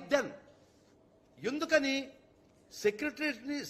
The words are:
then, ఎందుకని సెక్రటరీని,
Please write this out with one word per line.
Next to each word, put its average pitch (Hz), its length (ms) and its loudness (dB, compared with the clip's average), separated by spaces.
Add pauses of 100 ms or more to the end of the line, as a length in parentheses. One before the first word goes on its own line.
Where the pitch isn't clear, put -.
(140)
then, 262 140 6 (1200)
ఎందుకని 302 440 2 (800)
సెక్రటరీని, 277 840 -2 (120)